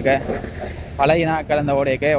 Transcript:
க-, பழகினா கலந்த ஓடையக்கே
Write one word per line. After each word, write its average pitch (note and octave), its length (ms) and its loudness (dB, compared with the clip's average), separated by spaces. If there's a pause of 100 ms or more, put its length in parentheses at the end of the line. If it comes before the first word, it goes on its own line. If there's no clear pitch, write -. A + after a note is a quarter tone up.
க-, C3+ 140 4 (800)
பழகினா D#3+ 360 2 (140)
கலந்த D3 300 0
ஓடையக்கே C#3 400 0